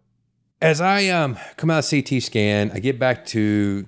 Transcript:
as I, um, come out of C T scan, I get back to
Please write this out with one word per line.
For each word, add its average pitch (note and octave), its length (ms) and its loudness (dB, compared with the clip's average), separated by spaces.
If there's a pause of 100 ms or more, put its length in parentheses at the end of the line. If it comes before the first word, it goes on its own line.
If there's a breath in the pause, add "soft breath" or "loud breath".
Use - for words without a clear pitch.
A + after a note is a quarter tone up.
(600)
as D#3+ 200 2
I, F#3+ 280 2
um, D3+ 300 0 (180 loud breath)
come D#3 140 0
out D#3+ 100 2
of C3+ 40 0
C C#3+ 180 0
T C3 180 -2
scan, G#2 520 0
I G#2 60 -8
get B2 200 -2
back B2+ 280 0
to G#2 600 0